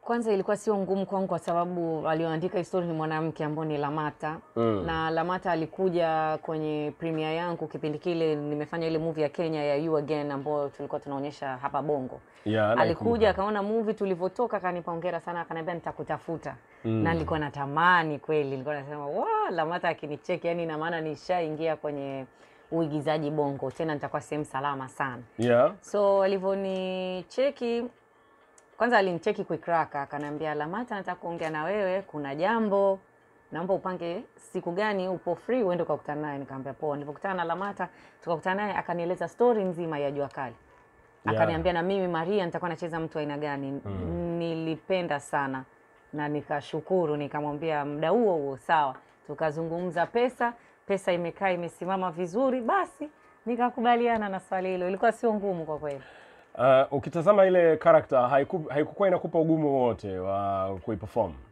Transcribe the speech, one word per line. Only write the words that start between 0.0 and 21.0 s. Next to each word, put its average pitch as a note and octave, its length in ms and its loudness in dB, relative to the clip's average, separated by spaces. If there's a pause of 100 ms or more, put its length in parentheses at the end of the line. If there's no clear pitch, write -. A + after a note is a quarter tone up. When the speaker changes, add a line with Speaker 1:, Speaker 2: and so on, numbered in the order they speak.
Speaker 1:
Kwanza A#3 320 0
ilikuwa G3 240 2
sio G#3 220 0
ngumu G3 280 0
kwangu F#3+ 200 0
kwa F3+ 120 0
sababu E3+ 720 0
alioandika D#3+ 500 0
hii E3+ 60 0
story F3 220 -2
ni E3+ 60 -2
mwanamke D#3 520 -2
ambaye D3+ 240 -2
ni D3+ 100 0
Lamata. D3+ 580 -4 (200)
Speaker 2:
Mm. A2+ 300 2
Speaker 1:
Na D#3+ 240 0
Lamata F3 420 0
alikuja D#3+ 920 2
kwenye D3+ 560 -2
premiere D#3+ 380 -2
yangu E3+ 300 -4
kipindi D3+ 320 -4
kile E3 380 0
nimefanya D3 500 -4
ile D#3+ 120 0
movie D#3+ 240 -2
ya D3 60 2
Kenya D#3+ 360 -2
ya C#3+ 120 2
You D#3+ 200 2
Again D3 340 -2
ambayo C#3+ 380 -2
tulikuwa C#3+ 320 -6
tunaonyesha C#3 560 -6
hapa C3+ 260 -4
Bongo. C#3 380 -2 (240)
Speaker 2:
Yeah, G#2+ 260 2
Speaker 1:
Alikuja, A#2 140 6
Speaker 2:
naikumbuka. G#3+ 460 2
Speaker 1:
akaona G3 320 0
movie G#3+ 320 -2
tulivyotoka, F#3+ 600 -2
akanipa F3+ 360 -4
hongera E3+ 280 -2
sana, F3 200 -6
akaniambia, E3 340 -6
"Nitakutafuta." D3+ 800 -6 (300)
Speaker 2:
Mm. A2+ 60 0 (120)
Speaker 1:
Na E3 100 2
nilikuwa E3 260 0
natamani D3+ 800 2
kweli, D3+ 320 0
nilikuwa C3+ 240 -4
nasema, C#3+ 320 -8
"Wa, F#3 200 -2 (240)
Lamata F3 380 0
akinicheki, D#3+ 580 -4
yani E3+ 160 0
ina D#3 160 -4
maana E3 220 -2